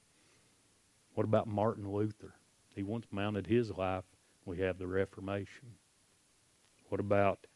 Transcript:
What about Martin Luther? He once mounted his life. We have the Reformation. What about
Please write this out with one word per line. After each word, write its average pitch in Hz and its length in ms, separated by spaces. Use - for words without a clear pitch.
What 107 120
about 107 220
Martin 104 460
Luther? 104 400
He 104 80
once 107 300
mounted 101 340
his 113 240
life. 92 360
We 90 160
have 92 180
the 92 80
Reformation. 98 880
What 98 100
about 101 460